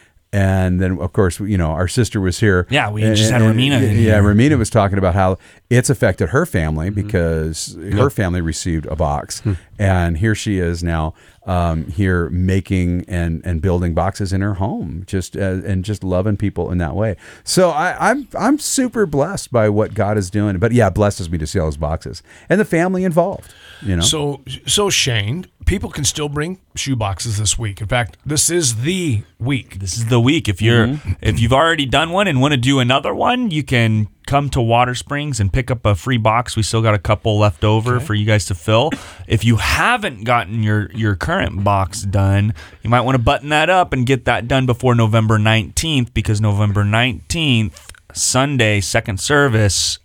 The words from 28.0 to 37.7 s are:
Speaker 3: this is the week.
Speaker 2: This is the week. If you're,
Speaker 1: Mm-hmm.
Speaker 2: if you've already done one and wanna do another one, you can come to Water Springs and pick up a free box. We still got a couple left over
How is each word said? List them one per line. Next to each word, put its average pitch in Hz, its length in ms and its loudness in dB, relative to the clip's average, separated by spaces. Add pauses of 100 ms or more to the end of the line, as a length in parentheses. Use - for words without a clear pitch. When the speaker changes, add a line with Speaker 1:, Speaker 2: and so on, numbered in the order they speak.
Speaker 3:
this 143 240 -2
is 131 340 -2
the 160 400 -2 (160)
week. 113 400 -6
Speaker 2:
This 95 180 -8
is 117 80 -4
the 120 160 2
week. 147 260 2
If 101 140 -4
you're, 113 260 4
Speaker 1:
Mm-hmm. 147 240 -6 (100)
Speaker 2:
if 101 200 0
you've 120 120 2
already 147 320 2
done 143 260 0
one 196 180 2
and 135 100 2
wanna 143 180 4
do 135 220 2
another 131 340 0
one, 240 380 0
you 151 120 -2
can 113 440 2 (200)
come 139 220 0
to 135 120 -2
Water 120 340 2
Springs 143 440 -6
and 98 140 0
pick 131 160 -2
up 123 160 -4
a 107 80 4
free 127 240 0
box. 110 380 0
We 110 80 0
still 113 180 0
got 110 140 4
a 104 40 0
couple 107 380 0
left 104 260 2
over 110 340 2